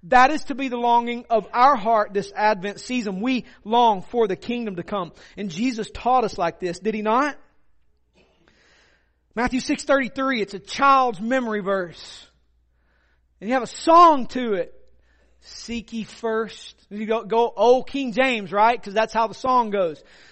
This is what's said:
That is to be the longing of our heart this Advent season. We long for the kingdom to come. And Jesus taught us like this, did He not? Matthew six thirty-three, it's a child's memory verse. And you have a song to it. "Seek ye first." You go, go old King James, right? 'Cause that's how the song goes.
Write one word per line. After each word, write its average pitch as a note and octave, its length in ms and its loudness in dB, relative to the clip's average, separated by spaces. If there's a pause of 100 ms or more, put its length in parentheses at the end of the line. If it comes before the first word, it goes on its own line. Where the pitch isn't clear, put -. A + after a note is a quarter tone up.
That B3+ 280 6
is D#4 140 -2
to C#4 100 -6
be C4+ 120 -6
the A#3+ 100 -4
longing A#3+ 520 0
of A3 240 0
our C4 220 6
heart G#3 380 0
this G3 220 -4
Advent G3+ 460 -2
season. G#3 400 -6
We B3 240 -2 (180)
long A3 380 2
for A3+ 260 0
the F#3 80 -2
kingdom A#3 400 -8
to E3+ 80 -10
come. F#3 300 -8 (240)
And G3+ 120 -8
Jesus G#3+ 440 -4
taught B3 320 0
us - 120 -6
like E3+ 220 -4
this, E3+ 200 -6
did G#3+ 140 -4
He G#3+ 80 -6
not? A#3+ 360 0 (2000)
Matthew A#3+ 280 -2
six - 240 -4
thirty-three, C4+ 560 0
it's G3 120 -6
a G3 60 -10
child's C4 600 2
memory A3+ 400 -2
verse. F#3 680 -6 (1120)
And G3 100 -10
you B3 60 0
have B3+ 80 0
a G#3+ 40 -10
song E4 600 6
to A#3+ 260 -2
it. F3 200 -4 (680)
"Seek - 520 -12
ye A3+ 120 -6
first." - 720 -8 (140)
You G#3+ 160 -8
go, A3 180 0
go A3+ 320 0
old A#3+ 340 4
King C4+ 220 -4
James, A3+ 400 0
right? A3 300 2
'Cause G3+ 120 -12
that's A3 200 0
how A3 140 0
the G3 60 -8
song B3+ 360 0
goes. F#3 320 -2 (300)